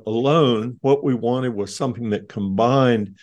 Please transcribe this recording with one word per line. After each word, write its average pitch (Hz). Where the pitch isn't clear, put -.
alone. 123
What 143
we 135
wanted 123
was 98
something 117
that 101
combined 110